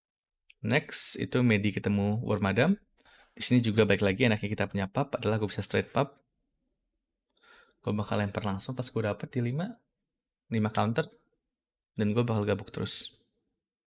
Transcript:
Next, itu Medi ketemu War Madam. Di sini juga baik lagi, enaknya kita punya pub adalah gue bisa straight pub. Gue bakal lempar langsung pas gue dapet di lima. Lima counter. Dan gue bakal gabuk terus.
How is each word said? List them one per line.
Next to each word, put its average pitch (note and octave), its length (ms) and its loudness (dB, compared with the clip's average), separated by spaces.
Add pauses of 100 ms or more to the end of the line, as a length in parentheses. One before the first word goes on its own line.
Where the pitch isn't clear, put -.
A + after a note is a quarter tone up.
(600)
Next, - 560 0
itu B2 240 0
Medi G#2+ 320 4
ketemu G#2 480 0
War G#2+ 160 -2
Madam. A2 400 2 (560)
Di - 80 -8
sini B2 240 4
juga A2 160 4
baik G2+ 240 4
lagi, G2+ 240 4
enaknya G#2 240 0
kita G2+ 160 -2
punya G2 160 -2
pub C3+ 320 -4
adalah G#2+ 240 0
gue G#2 80 -2
bisa - 160 -4
straight - 240 -2
pub. C#3 240 -2 (1700)
Gue - 80 -4
bakal G#2 320 -2
lempar G2+ 240 -4
langsung G#2 320 -4
pas A#2+ 80 -6
gue - 160 -4
dapet G#2 320 -4
di A#2+ 160 -2
lima. D3+ 160 -4 (880)
Lima G#2+ 160 2
counter. A2+ 400 0 (880)
Dan G#2 160 0
gue A#2+ 80 2
bakal A2 240 0
gabuk G2+ 240 -2
terus. - 480 -6 (720)